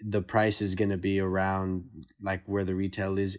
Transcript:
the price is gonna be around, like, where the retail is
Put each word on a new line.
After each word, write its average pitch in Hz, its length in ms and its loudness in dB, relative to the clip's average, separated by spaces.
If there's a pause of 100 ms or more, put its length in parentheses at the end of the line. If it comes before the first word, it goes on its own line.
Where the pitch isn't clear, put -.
the 104 200 0
price 107 380 2
is 98 140 0
gonna 98 220 2
be 98 220 2
around, 95 680 0 (360)
like, 95 260 -4
where 98 160 0
the 92 100 0
retail 95 460 0
is 98 200 0